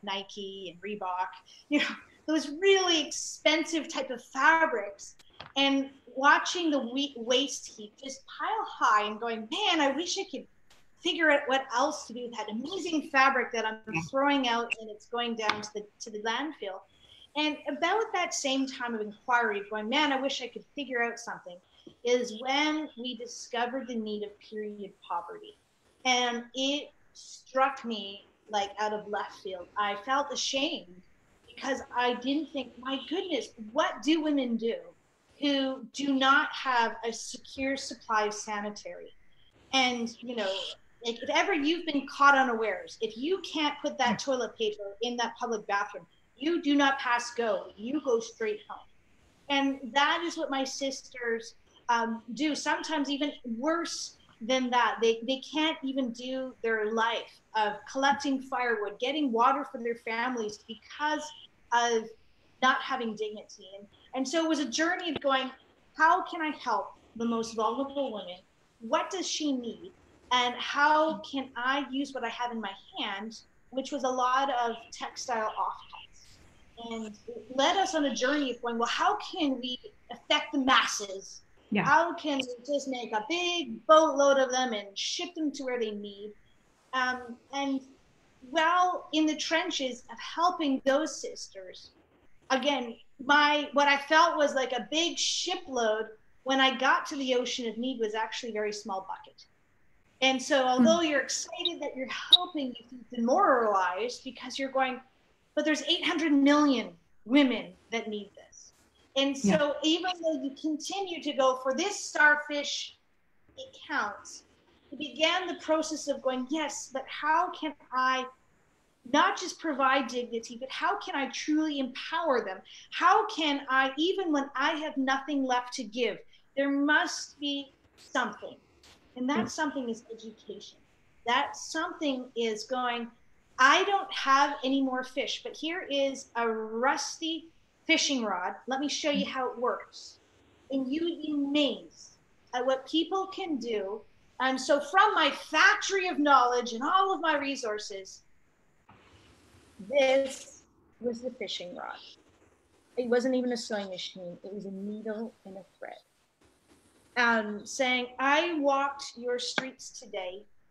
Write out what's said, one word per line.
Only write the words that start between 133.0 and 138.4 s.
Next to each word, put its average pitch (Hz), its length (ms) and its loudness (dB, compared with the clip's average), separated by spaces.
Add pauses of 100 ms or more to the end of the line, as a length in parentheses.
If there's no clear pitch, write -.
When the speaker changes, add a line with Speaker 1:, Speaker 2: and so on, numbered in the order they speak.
Speaker 1:
"I 294 260 8
don't 392 280 0
have 285 500 4
any 269 200 2
more 254 200 -2
fish, - 400 -6
but - 140 -12
here 330 340 -6
is 277 460 0
a 233 120 2
rusty 247 1000 -2 (380)
fishing 294 380 2
rod. 190 300 -2 (140)